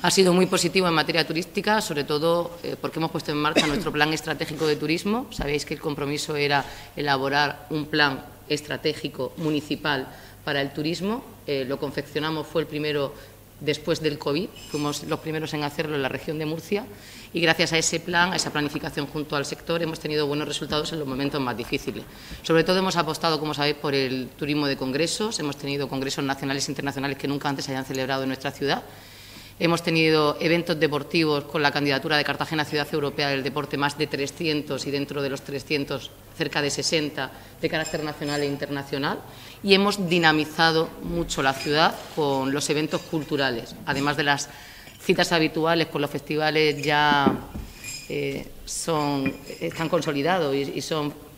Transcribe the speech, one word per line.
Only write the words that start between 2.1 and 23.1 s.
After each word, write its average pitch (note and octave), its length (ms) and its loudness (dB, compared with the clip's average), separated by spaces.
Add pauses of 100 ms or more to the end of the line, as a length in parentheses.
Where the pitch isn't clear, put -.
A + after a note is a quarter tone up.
eh, - 180 -4
porque D3 200 -4
hemos D#3+ 100 0
puesto D#3+ 220 -4
en D3 80 0
marcha D3+ 260 4
nuestro D3+ 260 0
plan D3+ 220 2
estratégico D#3 540 -2
de D3+ 80 4
turismo. E3+ 560 0
Sabéis C#3+ 340 -2
que - 80 -6
el D3 60 -8
compromiso D3 560 -4
era C#3+ 280 4 (320)
elaborar C#3+ 760 2
un D3+ 160 -2
plan D3 360 2 (240)
estratégico D3 880 -4
municipal D3 720 0 (380)
para C#3 160 0
el C#3 100 -2
turismo. E3+ 540 -4 (220)
Eh, C3+ 200 -2
lo C3+ 120 -4
confeccionamos, D3+ 680 -4
fue E3 160 -2
el D3+ 60 -4
primero D3 680 -4 (260)
después D3+ 420 0
del D3 180 0
covid, D#3 300 0 (220)
fuimos D3 320 -2
los D#3 180 -4
primeros D#3 320 -4
en D3+ 100 -2
hacerlo D3+ 320 -2
en C#3 60 0
la C3 80 2
región D3+ 280 -4
de D#3+ 80 -2
Murcia E3 400 -2 (460)
y E3 80 -2
gracias E3 320 4
a E3 60 4
ese D#3+ 240 2
plan, F3 320 2
a - 20 -2
esa C#3+ 160 -2
planificación D3 560 -2
junto D3 300 -4
al C#3 80 0
sector, - 360 -2
hemos D#3+ 200 -4
tenido D3+ 260 0
buenos D3 220 -2
resultados D3+ 420 -2
en E3 80 -4
los C#3+ 80 -4
momentos C#3 320 0
más B2 160 0
difíciles. A#2 480 -4 (380)
Sobre D#3+ 240 4
todo F#3 140 4
hemos F#3+ 180 2
apostado, D#3 420 2